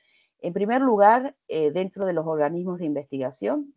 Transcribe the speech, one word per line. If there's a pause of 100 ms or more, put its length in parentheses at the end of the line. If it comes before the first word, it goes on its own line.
(400)
En
primer
lugar, (140)
eh,
dentro
de
los
organismos
de
investigación,